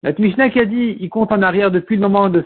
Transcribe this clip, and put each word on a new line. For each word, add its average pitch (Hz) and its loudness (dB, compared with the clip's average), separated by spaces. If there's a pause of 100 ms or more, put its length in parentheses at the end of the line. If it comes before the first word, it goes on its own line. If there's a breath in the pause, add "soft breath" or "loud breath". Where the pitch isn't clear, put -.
Notre 151 -2
Mishnah 214 2
qui 247 -2
a 233 2
dit, 233 -4
il 175 -8
compte 220 -2
en 208 2
arrière 190 2
depuis 185 -2
le 196 0
moment 202 2
de 170 0